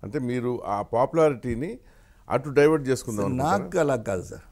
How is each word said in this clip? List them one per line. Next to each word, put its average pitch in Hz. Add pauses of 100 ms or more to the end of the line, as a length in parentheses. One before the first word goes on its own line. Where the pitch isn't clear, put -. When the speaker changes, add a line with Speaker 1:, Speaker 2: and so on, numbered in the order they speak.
Speaker 1:
అంటే 107
మీరు 123
ఆ 101
పాపులారిటీని 135 (520)
అటు 131
డైవర్ట్ 143
చేసుకుందాం 117
Speaker 2:
సార్, 98
Speaker 1:
అనుకుంటారా? 151
Speaker 2:
నాకు 185
అలా 143
కాదు 98
సార్. 90 (120)